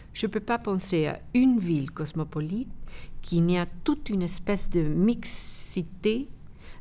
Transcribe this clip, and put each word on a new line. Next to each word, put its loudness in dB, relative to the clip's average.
je -2
peux -4
pas 0
penser 0
à -4
une 6
ville 2
cosmopolite -4
qui 2
n'y 4
a 2
toute 2
une 2
espèce 0
de 4
mixité 0